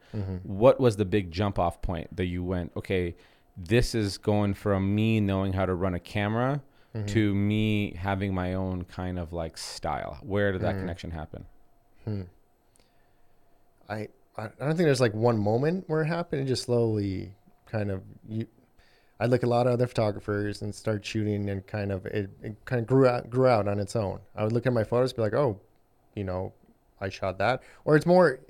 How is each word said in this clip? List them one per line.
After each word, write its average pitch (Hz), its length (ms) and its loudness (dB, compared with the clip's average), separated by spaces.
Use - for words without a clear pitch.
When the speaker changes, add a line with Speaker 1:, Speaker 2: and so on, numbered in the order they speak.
Speaker 1:
Mm-hmm. 95 280 -6
Speaker 2:
What 101 360 6
was 120 160 4
the 104 80 2
big 95 260 0
jump 98 280 -2
off 87 240 0
point 85 340 -4
that 95 80 0
you 90 180 -2
went, 90 320 -4
"Okay, 90 400 -2
this 104 400 0
is 104 220 0
going 104 380 0
from 98 400 0
me 110 260 2
knowing 98 320 0
how 95 140 0
to 92 80 0
run 90 200 -2
a 87 60 -4
camera 117 640 -2
Speaker 1:
Mm-hmm. 107 140 -6
Speaker 2:
to 104 260 2
me 104 640 0
having 98 360 -2
my 90 200 -2
own 92 300 -4
kind 90 340 -6
of, 85 160 -8
like, 82 240 -6
style"? - 640 -6
Where 101 300 0
did 92 100 -2
that 90 140 0
Speaker 1:
Mm. 98 40 -6
Speaker 2:
connection 85 300 -8
happen? 80 340 -10
Speaker 1:
Hmm. 104 160 -6
I, 107 200 -8
I, 107 80 -10
I - 20 -8
don't 131 160 -2
think - 100 -4
there's, 135 140 4
like, 117 140 2
one 113 240 2
moment 131 500 2
where 156 140 0
it 156 40 -2
happened. 165 360 -4
It 135 40 -4
just 127 180 0
slowly 104 680 0
kind 104 240 -4
of, 95 120 -6
you, 110 180 -6
I - 80 0
look 123 160 4
at 120 40 2
a 120 40 2
lot 120 160 4
of 123 80 2
other 120 120 2
photographers 104 760 -2
and 104 120 -6
start 107 300 -4
shooting, 104 460 -2
and 98 160 -4
kind 101 260 -4
of, 92 140 -6
it, 101 240 -4
it 110 220 -10
kind 123 160 -2
of 113 60 -4
grew 131 200 6
out, 123 240 0
grew 127 180 4
out 107 200 4
on 101 100 0
its 101 180 -4
own. 98 240 -2
I 104 100 -2
would 110 80 0
look 120 140 0
at 127 60 2
my 117 120 2
photos, 123 280 0
be 117 100 -4
like, 107 120 0
"Oh, 123 260 0
you 104 100 -4
know, 95 280 -6
I 98 80 -4
shot 95 300 -4
that." 117 240 0
Or 151 120 6
it's 143 100 4
more, 175 440 6